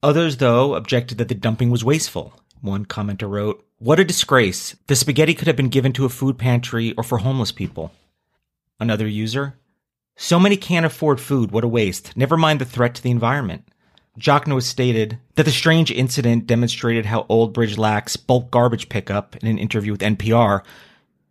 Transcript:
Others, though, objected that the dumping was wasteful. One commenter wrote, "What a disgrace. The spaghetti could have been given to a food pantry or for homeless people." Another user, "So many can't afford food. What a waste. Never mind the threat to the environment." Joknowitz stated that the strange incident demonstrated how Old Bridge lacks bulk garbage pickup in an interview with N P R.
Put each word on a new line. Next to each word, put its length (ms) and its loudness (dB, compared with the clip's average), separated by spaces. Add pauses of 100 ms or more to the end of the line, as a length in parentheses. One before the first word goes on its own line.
Others, 360 2
though, 360 4
objected 440 -4
that 100 -4
the 60 -4
dumping 340 -2
was 160 0
wasteful. 480 2 (300)
One 240 -6
commenter 420 -6
wrote, 340 -4 (140)
"What 240 2
a 60 8
disgrace. 680 0 (120)
The 100 2
spaghetti 380 2
could 140 -6
have 80 2
been 120 0
given 240 0
to 140 0
a 20 2
food 300 -2
pantry 580 -2
or 80 -4
for 140 -2
homeless 340 -2
people." 400 -8 (880)
Another 260 -2
user, 520 -6 (580)
"So 240 2
many 160 6
can't 300 -2
afford 340 0
food. 300 0
What 140 0
a 40 0
waste. 480 -2
Never 220 2
mind 240 2
the 20 -2
threat 300 -2
to 80 -16
the 80 -2
environment." 580 -2 (500)
Joknowitz 440 2
stated 560 -2 (180)
that 80 4
the 80 2
strange 400 2
incident 540 0
demonstrated 600 0
how 220 -2
Old 240 2
Bridge 260 0
lacks 380 -2
bulk 340 0
garbage 380 2
pickup 480 -6
in 100 -6
an 120 0
interview 340 -4
with 100 -6
N 140 0
P 160 -2
R. 320 2 (680)